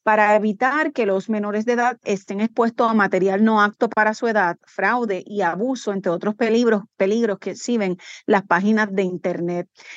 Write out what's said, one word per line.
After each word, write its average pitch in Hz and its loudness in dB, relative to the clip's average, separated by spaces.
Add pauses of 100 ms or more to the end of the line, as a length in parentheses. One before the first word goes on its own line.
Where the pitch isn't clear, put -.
para 214 4
evitar 254 0
que 240 -2
los 190 -2
menores 208 -4
de 240 0
edad 240 0
estén 196 -4
expuestos 233 0
a 220 2
material 196 2
no 220 4
apto 208 0
para 214 0
su 233 -4
edad, 190 0
fraude 202 -2
y 202 -4
abuso, 202 -2
entre 196 -4
otros 170 -2
peligros, 226 2 (140)
peligros 208 0
que - -10
exhiben 196 -2 (300)
las 196 2
páginas 214 2
de 196 0
Internet. 175 -4 (280)